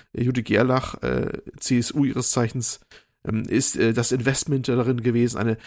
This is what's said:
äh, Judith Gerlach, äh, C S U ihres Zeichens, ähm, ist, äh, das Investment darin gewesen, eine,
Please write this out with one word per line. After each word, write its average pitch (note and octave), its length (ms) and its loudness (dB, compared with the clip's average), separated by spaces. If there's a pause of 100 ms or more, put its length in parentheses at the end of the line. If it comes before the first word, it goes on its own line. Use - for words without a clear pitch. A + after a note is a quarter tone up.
(140)
äh, - 80 -4
Judith B2 220 0
Gerlach, B2+ 580 0
äh, B2+ 400 -2 (180)
C B2 200 2
S - 140 -2
U C#3+ 120 2
ihres B2 260 -2
Zeichens, A#2+ 500 -2 (440)
ähm, A2 180 -2
ist, - 340 0
äh, A2+ 160 4
das A#2 180 0
Investment C3 560 0
darin B2 340 0
gewesen, A#2+ 360 2
eine, A2 280 0